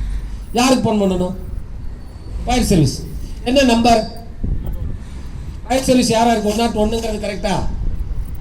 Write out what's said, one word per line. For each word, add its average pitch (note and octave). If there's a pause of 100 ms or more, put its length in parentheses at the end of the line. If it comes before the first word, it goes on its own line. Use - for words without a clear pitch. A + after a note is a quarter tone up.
(600)
யாருக்கு B3+
ஃபோன் G#3+
பண்ணணும்? F#3 (1080)
ஃபயர் A#3+
சர்வீஸ். D#3 (520)
என்ன C4+
நம்பர்? A#3 (1600)
ஃபயர் C4
சர்வீஸ் B3+
யாரா A#3
இருக்கு? G#3
ஒன் G#3
நாட் G#3
ஒன்னுங்கிறது A3
கரெக்டா? G3 (840)